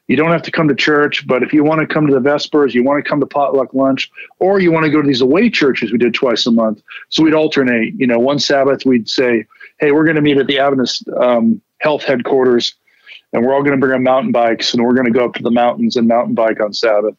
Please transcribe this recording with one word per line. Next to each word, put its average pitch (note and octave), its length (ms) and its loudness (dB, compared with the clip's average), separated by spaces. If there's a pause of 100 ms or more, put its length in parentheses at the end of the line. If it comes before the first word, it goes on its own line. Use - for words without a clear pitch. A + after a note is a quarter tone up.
You C3 100 -2
don't D#3 140 2
have E3+ 120 0
to - 80 -14
come D#3+ 180 0
to C#3 60 2
church, D3 520 0
but B2+ 160 0
if B2 120 -4
you D3+ 100 4
want D#3 160 0
to D3 60 -2
come D3+ 200 0
to C#3 60 2
the C3+ 80 2
Vespers, C#3+ 540 0
you B2 100 2
want C#3 180 0
to - 60 -8
come D3 120 -2
to C3+ 60 -2
potluck C3+ 460 -2
lunch, C3+ 380 -2 (280)
or G3 220 0
you F3 100 2
want D#3+ 140 0
to D#3 60 0
go D3+ 100 2
to C#3+ 80 0
these C3 140 0
away E3 260 4
churches B2 420 -2
we A#2 80 0
did A#2 160 0
twice A#2 320 -2
a A#2+ 60 0
month." A2+ 280 0 (280)
So D#3 160 0
we'd D#3 100 4
alternate, C3 600 0
you C3+ 120 -2
know, A#2 140 0
one C#3 180 0
Sabbath C3+ 480 0
we'd B2 220 2
say, A#2+ 380 0 (320)
"Hey, D3+ 120 0
we're D#3 140 2
gonna D#3 160 2
meet D3 160 2
at C3+ 100 2
the C#3 140 -2
Adventist, C3+ 560 -2
um, A#2 440 2 (180)
health D3+ 260 -2
headquarters, B2+ 720 0 (580)
and A#2 120 -2
we're C3+ 100 0
all C#3 80 0
gonna C#3+ 160 0
bring C3 140 0
our C3 60 0
mountain B2+ 320 0
bikes, A#2 440 -2
and A#2 100 0
we're B2 100 2
gonna B2 160 0
go A#2+ 140 2
up A2 100 -4
to - 80 -12
the A#2 80 -2
mountains A#2+ 460 0
and A#2 100 2
mountain A#2 280 0
bike A2+ 260 0
on G#2 140 -4
Sabbath. G#2+ 440 -2